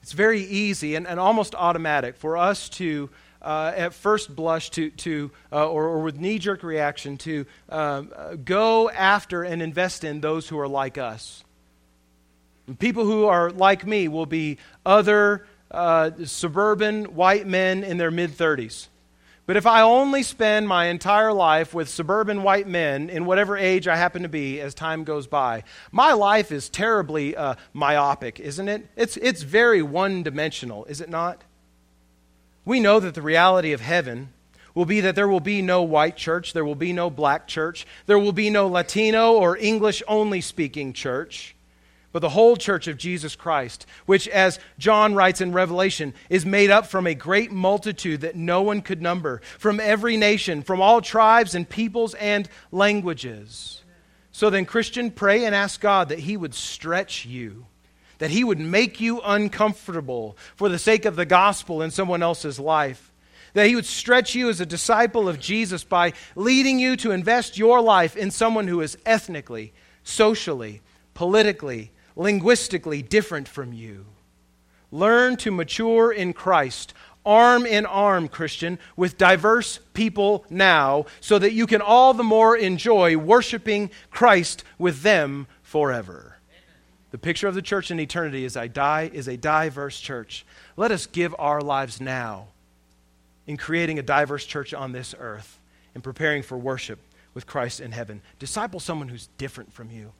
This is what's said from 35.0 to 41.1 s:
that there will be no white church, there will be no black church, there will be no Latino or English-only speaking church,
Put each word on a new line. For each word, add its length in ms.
that 140
there 120
will 140
be 200
no 220
white 320
church, 380
there 100
will 100
be 200
no 160
black 360
church, 400
there 120
will 140
be 180
no 200
Latino 640
or 240
English-only 840
speaking 540
church, 600